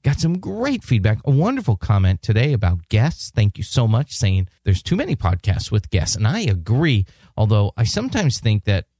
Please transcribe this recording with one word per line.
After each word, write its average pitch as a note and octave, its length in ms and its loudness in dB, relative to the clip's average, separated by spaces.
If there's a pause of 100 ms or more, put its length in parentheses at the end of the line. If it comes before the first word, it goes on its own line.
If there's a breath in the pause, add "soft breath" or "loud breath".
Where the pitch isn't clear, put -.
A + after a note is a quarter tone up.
Got C#3+ 160 0
some E3+ 180 0
great A3 460 -4
feedback, G#2+ 400 0
a C#3+ 80 0
wonderful F3+ 460 0
comment F#2+ 440 2
today A#2+ 300 0
about F2+ 380 -2
guests. B2 440 0
Thank G#2 240 0
you - 60 -8
so A#2+ 240 0
much, A#2 300 -2
saying F#2+ 320 0 (160 soft breath)
there's F#2+ 180 2
too F3+ 140 0
many E4 180 -2
podcasts - 560 -2
with G#2+ 180 -2
guests. - 280 -2
And G#2+ 100 0
I G3+ 140 0
agree, A2+ 640 0 (320 loud breath)
although G#2 400 2
I A#2 80 2
sometimes G#3 540 -2
think G#2+ 260 0
that G2 200 0 (140)